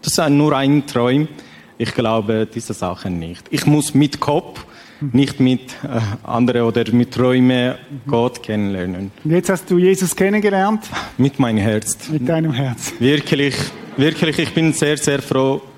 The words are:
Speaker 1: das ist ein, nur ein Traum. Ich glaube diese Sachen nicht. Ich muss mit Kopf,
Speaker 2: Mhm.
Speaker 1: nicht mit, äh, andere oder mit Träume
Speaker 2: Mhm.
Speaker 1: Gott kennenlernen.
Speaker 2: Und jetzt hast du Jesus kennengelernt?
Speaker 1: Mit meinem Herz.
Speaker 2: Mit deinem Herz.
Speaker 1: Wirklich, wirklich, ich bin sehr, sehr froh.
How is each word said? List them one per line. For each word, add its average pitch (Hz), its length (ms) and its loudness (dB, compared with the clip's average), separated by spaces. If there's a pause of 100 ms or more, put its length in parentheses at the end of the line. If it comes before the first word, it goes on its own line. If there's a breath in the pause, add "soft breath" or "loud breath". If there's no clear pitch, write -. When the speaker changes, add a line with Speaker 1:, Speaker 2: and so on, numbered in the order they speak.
Speaker 1:
das - 100 -6
ist - 80 0
ein, 151 160 4
nur 147 220 4
ein 139 280 2
Traum. 131 440 2 (480 loud breath)
Ich - 160 -4
glaube 110 600 0
diese 110 200 -8
Sachen 90 460 -6
nicht. 82 320 -10
Ich - 140 -2
muss 147 280 2
mit 139 260 2
Kopf, - 460 -4 (340 loud breath)
Speaker 2:
Mhm. 147 140 -4
Speaker 1:
nicht 135 260 2
mit, 127 220 2 (220)
äh, 123 160 -4 (220)
andere 120 420 0
oder 113 280 2
mit 120 200 2
Träume 127 680 2 (100)
Speaker 2:
Mhm. 139 120 -12 (100)
Speaker 1:
Gott 120 320 0
kennenlernen. 98 680 -4 (120)
Speaker 2:
Und 156 80 0
jetzt 180 180 2
hast 185 220 -2
du 180 80 4
Jesus 185 360 2
kennengelernt? 202 680 0 (340 loud breath)
Speaker 1:
Mit 135 220 0
meinem 117 180 2
Herz. 107 520 -2
Speaker 2:
Mit 143 200 -2
deinem 160 240 0
Herz. 127 460 -4
Speaker 1:
Wirklich, 139 560 2 (420)
wirklich, 156 400 2
ich 165 160 -2
bin 160 200 2
sehr, 147 240 0
sehr 143 260 0
froh. 135 360 2 (180)